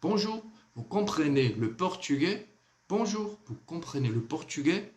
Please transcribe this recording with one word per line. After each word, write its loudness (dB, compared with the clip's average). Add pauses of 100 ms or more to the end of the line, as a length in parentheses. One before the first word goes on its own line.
Bonjour, 0 (320)
vous -12
comprenez 2
le -2
portugais? 0 (440)
Bonjour, 0
vous -10
comprenez -4
le 0
portugais? -2